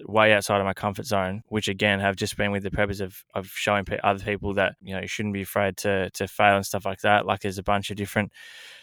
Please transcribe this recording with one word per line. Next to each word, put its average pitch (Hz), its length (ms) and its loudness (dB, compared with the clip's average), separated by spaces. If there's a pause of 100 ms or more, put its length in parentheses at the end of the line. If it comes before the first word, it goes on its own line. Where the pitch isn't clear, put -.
way 107 260 6
outside 104 280 4
of 98 60 2
my 95 80 0
comfort 104 340 -4
zone, 98 400 0
which 107 200 -2
again 101 320 2
have 101 160 2
just - 220 -4
been 104 140 0
with 101 100 -2
the 98 80 -4
purpose 101 300 0
of, 92 340 -8
of 95 140 -6
showing 101 360 0
pe-, 101 200 -4
other 98 200 2
people 101 300 -4
that, 98 260 0
you 98 140 -12
know, 92 80 -6
you 95 60 -8
shouldn't 104 260 -4
be 98 80 -4
afraid 98 360 -2
to, 95 340 0
to 98 160 -4
fail 104 280 6
and 98 80 2
stuff 98 220 -6
like 95 160 -6
that. 104 240 4
Like, 98 140 0
there's 98 180 -6
a 95 60 -6
bunch 101 260 0
of 101 80 -8
different 104 340 -2 (520)